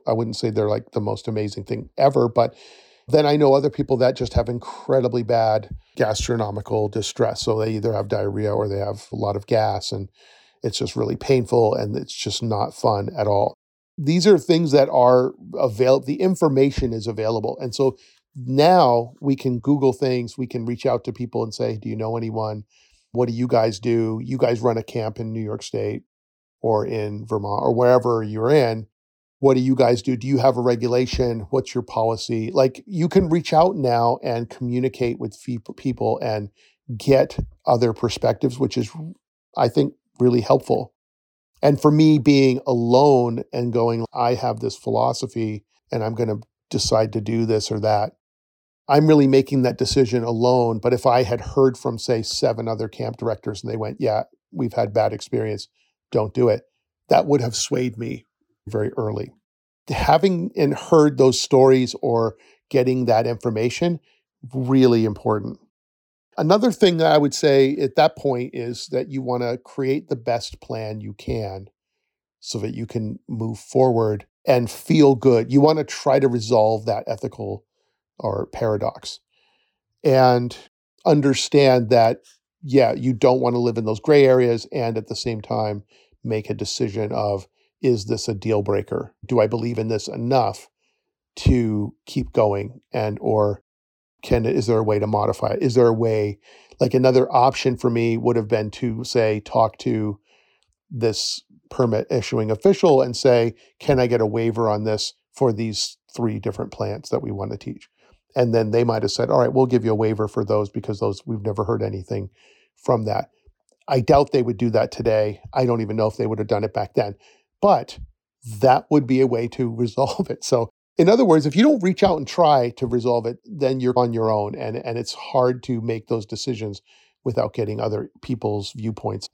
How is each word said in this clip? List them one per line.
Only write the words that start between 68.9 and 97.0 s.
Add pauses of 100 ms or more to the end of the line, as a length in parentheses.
you
wanna
create
the
best
plan
you
can (720)
so
that
you
can
move
forward (220)
and
feel
good.
You
wanna
try
to
resolve
that
ethical (520)
or
paradox (840)
and (500)
understand
that (420)
yeah,
you
don't
wanna
live
in
those
gray
areas
and
at
the
same
time (400)
make
a
decision
of, (340)
"Is
this
a
deal
breaker? (100)
Do
I
believe
in
this
enough (720)
to (100)
keep
going? (120)
And,
or (580)
can,
is
there
a
way
to
modify
it?
Is
there
a
way," (400)
like,
another